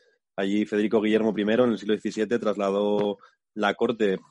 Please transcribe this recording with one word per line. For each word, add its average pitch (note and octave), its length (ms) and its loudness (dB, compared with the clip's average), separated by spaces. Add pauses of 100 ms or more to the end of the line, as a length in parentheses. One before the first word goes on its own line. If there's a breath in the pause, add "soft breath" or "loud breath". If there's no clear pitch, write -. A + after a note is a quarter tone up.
(400 soft breath)
Allí G2+ 280 0
Federico G#2 340 0
Guillermo G#2+ 320 2
primero, G#2+ 320 2
en A#2+ 60 2
el G2+ 80 -4
siglo G#2 160 -2
diecisiete, G#2+ 420 -4
trasladó G#2 800 0 (380 soft breath)
la G2+ 180 0
corte A2 460 0 (120)